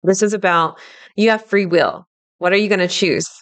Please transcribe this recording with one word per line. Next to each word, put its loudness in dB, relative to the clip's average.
This 0
is 0
about, 0
you 2
have -2
free 0
will. 0
What 0
are 2
you 0
gonna 0
choose? -2